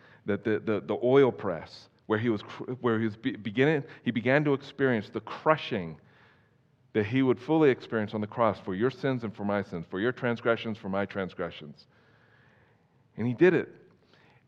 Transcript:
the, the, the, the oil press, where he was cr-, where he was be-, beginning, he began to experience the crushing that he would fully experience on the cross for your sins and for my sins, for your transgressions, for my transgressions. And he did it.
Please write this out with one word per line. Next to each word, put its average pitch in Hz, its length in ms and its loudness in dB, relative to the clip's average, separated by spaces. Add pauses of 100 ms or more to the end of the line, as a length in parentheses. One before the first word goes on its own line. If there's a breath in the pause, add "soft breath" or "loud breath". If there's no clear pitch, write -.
(260 soft breath)
the, 101 100 0
the, 107 240 -2
the, 104 200 -2
the 104 220 -2
oil 127 300 6
press, 85 560 -8 (180)
where 107 120 2
he 117 100 0
was 107 140 0
cr-, - 380 -10
where 117 180 2
he 113 60 0
was 107 120 -4
be-, 127 200 -4
beginning, 127 460 0 (220 loud breath)
he 120 60 0
began 123 340 2
to 143 100 2
experience 127 560 -2
the 107 100 -6
crushing 101 800 -2 (960 soft breath)
that 107 100 2
he 127 180 0
would 123 160 4
fully 156 300 4
experience 113 460 0
on 110 60 -4
the 104 60 -4
cross 107 380 0
for 95 100 -6
your 110 160 0
sins 131 340 -4
and 104 100 -8
for 104 100 -8
my 101 180 0
sins, 85 280 -8
for 95 100 -4
your 120 120 0
transgressions, 117 640 -2
for 107 100 -12
my 98 160 -2
transgressions. 87 800 -8 (1300 soft breath)
And 110 100 -4
he 123 80 -2
did 170 200 6
it. 120 140 0 (800 soft breath)